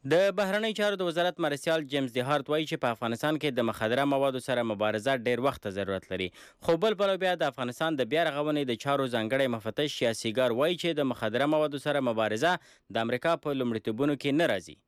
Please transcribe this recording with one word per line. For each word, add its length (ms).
د 100
بهرنیو 400
چارو 220
د 80
وزارت 360
مرستیال 480
جیمز 240
دیهارت 360
وایي 180
چې 140
په 120
افغانستان 460
کې 160
د 100
مخدره 440
موادو 340
سره 240
مبارزه 460
ډېر 300
وخت 200
ته 120
ضرورت 340
لري. 160
خو 180
بل 180
پلو 200
بیا 100
د 100
افغانستان 480
د 120
بیا 160
رغونې 420
د 140
چارو 300
ځانګړی 420
مفتش 460
یا 100
سیګار 380
وایي 160
چې 260
د 100
مخدره 440
موادو 320
سره 200
مبارزه 460
د 140
امریکا 280
په 240
لومړیتوبونو 600
کې 180
نه 140
راځي. 220